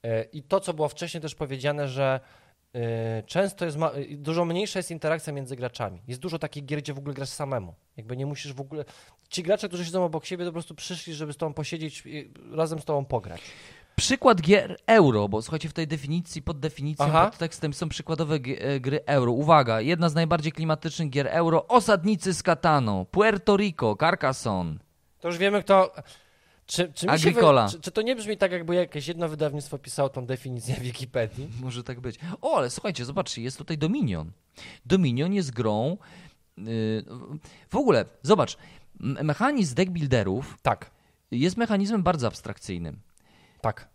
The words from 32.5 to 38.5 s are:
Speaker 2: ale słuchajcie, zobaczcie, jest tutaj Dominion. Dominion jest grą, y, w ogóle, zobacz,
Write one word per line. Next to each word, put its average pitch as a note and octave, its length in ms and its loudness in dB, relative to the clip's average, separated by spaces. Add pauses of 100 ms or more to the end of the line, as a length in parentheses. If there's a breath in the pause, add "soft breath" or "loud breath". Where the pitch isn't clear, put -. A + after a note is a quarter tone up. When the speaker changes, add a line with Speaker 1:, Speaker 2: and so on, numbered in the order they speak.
Speaker 2:
ale E3 120 2
słuchajcie, C#3+ 360 -6
zobaczcie, - 360 -6
jest B2 160 -6
tutaj D#3 200 -6
Dominion. C#3 540 0 (540 loud breath)
Dominion D#3 480 2
jest E3+ 180 -2
grą, A2+ 460 0 (640 loud breath)
y, A2 460 -2 (640 loud breath)
w - 60 -6
ogóle, G3+ 300 4 (160)
zobacz, D#3 360 4 (440 loud breath)